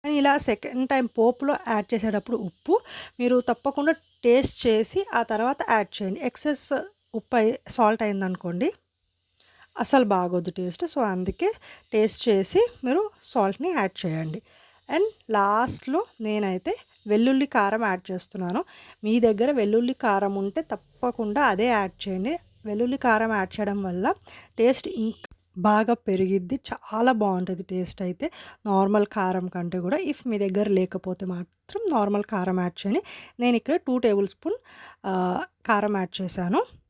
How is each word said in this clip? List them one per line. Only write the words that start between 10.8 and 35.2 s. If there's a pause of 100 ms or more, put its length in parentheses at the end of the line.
So
అందుకే (420)
టేస్ట్
చేసి (160)
మీరు (120)
సాల్ట్‌ని
యాడ్
చేయండి. (540)
And (260)
లాస్ట్‌లో (160)
నేనైతే (320)
వెల్లుల్లి
కారం
యాడ్
చేస్తున్నాను. (380)
మీ
దగ్గర
వెల్లుల్లి
కారం
ఉంటే
తప్పకుండా
అదే
యాడ్
చేయండి. (280)
వెల్లుల్లి
కారం
యాడ్
చేయడం
వల్ల (440)
టేస్ట్
ఇంకా (300)
బాగా
పెరిగిద్ది. (120)
చాలా
బాగుంటది
టేస్ట్
అయితే (340)
నార్మల్
కారం
కంటే
కూడా.
If (100)
మీ
దగ్గర
లేకపోతే
మాత్రం (120)
నార్మల్
కారం
యాడ్
చేయండి. (380)
నేను
ఇక్కడ
టూ
టేబుల్
స్పూన్, (500)
ఆ, (220)